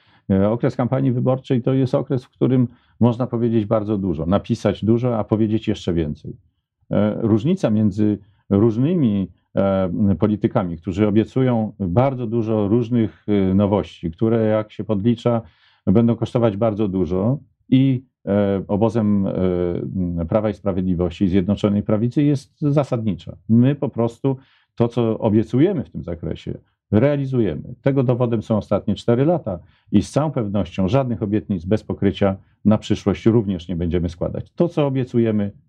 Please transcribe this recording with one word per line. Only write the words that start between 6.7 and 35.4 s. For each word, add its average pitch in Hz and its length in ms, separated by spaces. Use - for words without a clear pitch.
E, 104 300
różnica 117 480
między 107 480
różnymi, 113 840
e, 98 640
politykami, 104 580
którzy 98 300
obiecują 110 720
bardzo 120 480
dużo 110 400
różnych, 113 600
e, 98 260
nowości, 98 580
które, 113 340
jak 107 260
się - 120
podlicza, 110 580
będą 117 280
kosztować 117 420
bardzo 107 300
dużo, 92 520
i, 131 340
e, 98 400
obozem, 104 600
e, 85 60
Prawa 107 240
i 101 40
Sprawiedliwości, 92 720
Zjednoczonej 101 560
Prawicy, 117 400
jest 143 380
zasadnicza. 131 760
My 123 260
po 139 140
prostu 117 480
to, 120 120
co 113 320
obiecujemy 123 640
w - 60
tym 76 140
zakresie, - 540
realizujemy. 131 880
Tego 139 220
dowodem 120 380
są 110 160
ostatnie 98 380
cztery 120 300
lata 147 340
i 104 100
z - 100
całą 147 200
pewnością 98 560
żadnych 120 360
obietnic 101 420
bez 104 180
pokrycia 98 520
na 104 120
przyszłość - 480
również 101 420
nie 92 80
będziemy 87 340
składać. - 420
To, 170 180
co 147 180
obiecujemy 117 640